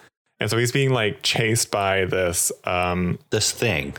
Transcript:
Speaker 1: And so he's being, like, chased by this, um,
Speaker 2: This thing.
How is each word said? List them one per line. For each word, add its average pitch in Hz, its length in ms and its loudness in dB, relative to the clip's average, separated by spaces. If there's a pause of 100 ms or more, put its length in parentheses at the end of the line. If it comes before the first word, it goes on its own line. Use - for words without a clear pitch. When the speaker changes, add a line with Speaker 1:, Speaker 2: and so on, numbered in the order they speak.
(400)
Speaker 1:
And 113 100 -2
so 110 80 0
he's 120 140 0
being, 135 180 2
like, 110 320 0
chased 110 480 0
by 98 340 2
this, 92 460 0 (140)
um, 90 560 0 (100)
Speaker 2:
This 107 220 0
thing. 73 460 -2